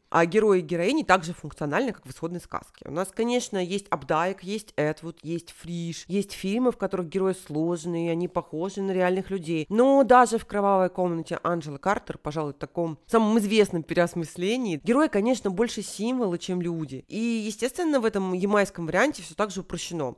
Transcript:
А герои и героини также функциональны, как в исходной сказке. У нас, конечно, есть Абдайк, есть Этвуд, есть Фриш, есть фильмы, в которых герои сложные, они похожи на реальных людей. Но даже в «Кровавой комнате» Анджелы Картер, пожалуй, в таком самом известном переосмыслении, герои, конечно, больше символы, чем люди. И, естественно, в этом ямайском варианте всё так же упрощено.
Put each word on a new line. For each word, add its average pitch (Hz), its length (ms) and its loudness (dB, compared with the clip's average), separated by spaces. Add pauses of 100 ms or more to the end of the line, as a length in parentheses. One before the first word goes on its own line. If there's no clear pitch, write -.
(120)
А 170 160 4
герои 202 320 4
и - 20 0
героини 175 400 0
также 180 320 2
функциональны, 156 600 -4
как - 120 -18
в 127 60 -14
исходной 170 300 -8
сказке. - 460 -14
У - 40 -12
нас, 180 180 -4
конечно, 240 460 -2
есть 190 340 -4
Абдайк, 165 540 -2
есть 208 320 -8
Этвуд, 156 480 -4
есть 165 280 -8
Фриш, 170 560 -8
есть 196 260 -2
фильмы, 226 380 0
в - 60 -12
которых 185 300 -4
герои 190 260 -2
сложные, 170 800 -4
они 170 160 -2
похожи 175 540 -6
на 196 100 -2
реальных 185 400 0
людей. 160 380 -4
Но 269 340 6
даже 240 340 8
в - 80 -6
«Кровавой 196 440 2
комнате» 175 520 -4
Анджелы 156 380 -2
Картер, 196 380 -4
пожалуй, 151 360 -6
в - 40 -18
таком 165 500 -6
самом 226 320 4
известном 202 440 2
переосмыслении, 175 1000 -2
герои, 269 240 4
конечно, 214 420 0
больше 214 320 -2
символы, 214 560 -2
чем 180 240 -4
люди. 160 460 -6
И, - 100 -10
естественно, 233 840 -2
в 220 40 0
этом 196 280 0
ямайском 190 520 2
варианте 190 380 2
всё 160 120 -18
так 208 160 -2
же 180 100 -8
упрощено. 160 560 -6